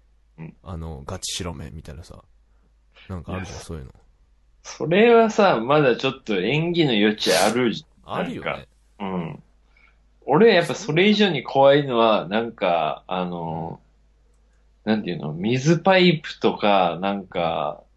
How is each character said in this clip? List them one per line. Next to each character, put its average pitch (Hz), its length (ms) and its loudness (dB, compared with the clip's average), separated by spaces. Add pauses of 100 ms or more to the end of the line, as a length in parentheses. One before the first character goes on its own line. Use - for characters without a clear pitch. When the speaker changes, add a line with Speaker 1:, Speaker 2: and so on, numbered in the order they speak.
(380)
Speaker 1:
う 80 60 -16
ん。 - 20 -12
う - 20 -14
ん。 - 160 -20
Speaker 2:
あ 92 140 -14
の、 80 280 -12
ガ 92 140 -10
チ - 160 -10
白 85 180 -8
目 69 180 -16
み 80 120 -16
た 76 80 -18
い 71 60 -18
な 87 60 -18
さ。 - 200 -20 (840)
な 95 80 -10
ん 80 60 -14
か 90 100 -12
あ 92 60 -8
る 95 60 -10
じ - 60 -14
ゃ - 40 -14
ん、 - 20 -14
Speaker 1:
い - 20 -16
や、 - 60 -18
Speaker 2:
そ 85 100 -12
う - 20 -10
い 71 40 -14
う 65 40 -16
の。 - 60 -20 (720)
Speaker 1:
そ - 240 -10
れ 214 260 4
は 226 160 6
さ、 185 300 2
ま 139 220 2
だ 123 160 2
ち 135 100 -4
ょ 135 40 -2
っ - 120 -14
と 101 160 -2
演 151 320 0
技 165 140 2
の 127 80 2
余 107 220 4
地 95 180 0
あ 92 180 2
る 120 220 0
じ 78 120 -12 (200)
ゃ 87 60 -14
ん。 - 20 -6
Speaker 2:
あ 160 100 -4
る - 120 -8
よ - 80 -12
ね。 82 60 -6
Speaker 1:
な - 80 -6
ん - 40 -16
か。 - 60 -20 (320)
う 101 60 -8
ん。 90 380 -8 (840)
俺 190 300 6
や 170 80 4
っ 151 40 -4
ぱ 139 60 -6
そ - 200 -8
れ 185 160 4
以 208 60 4
上 202 140 4
に 139 140 -2
怖 139 320 6
い 147 100 2
の 123 120 -2
は、 104 320 2
な 107 120 0
ん 117 120 -8
か、 82 540 -2
あ 92 180 -4
の、 82 560 -8 (1040)
Speaker 2:
う 107 40 -2
ん。 - 20 2
Speaker 1:
な 110 60 2
ん 98 60 -6
て 87 80 -6
い 82 40 -6
う - 20 -8
の、 76 160 -10
水 131 460 0
パ 190 180 2
イ 180 220 4
プ - 200 -14
と 113 180 0
か、 95 440 2
な 98 120 -2
ん 98 140 -10
か、 82 560 -4 (140)